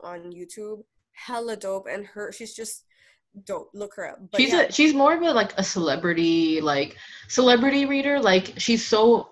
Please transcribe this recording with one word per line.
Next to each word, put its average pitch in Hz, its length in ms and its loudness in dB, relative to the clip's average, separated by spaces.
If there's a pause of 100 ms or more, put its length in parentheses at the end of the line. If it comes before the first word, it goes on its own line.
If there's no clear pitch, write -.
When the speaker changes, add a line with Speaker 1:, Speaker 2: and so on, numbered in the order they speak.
Speaker 1:
on 175 280 -16
YouTube, 208 520 -16 (280)
hella 233 440 -10
dope, 196 320 -10
and 202 180 -10
her, 208 240 -14
she's 214 240 -16
just - 300 -14 (600)
dope. 180 300 -10
Look 202 220 -12
her 180 140 -10
up. - 80 -18 (120)
But 208 100 0
Speaker 2:
She's 269 120 2
Speaker 1:
yeah. 339 100 4
Speaker 2:
a, - 100 -2
she's 294 220 4
more 277 200 4
of 339 80 -2
a, 339 100 2
like, 214 260 0
a 196 60 0
celebrity, 165 960 0
like, 143 360 -2 (300)
celebrity 254 600 4
reader. 277 340 0
Like, 185 360 2
she's 226 300 -2
so, 226 460 4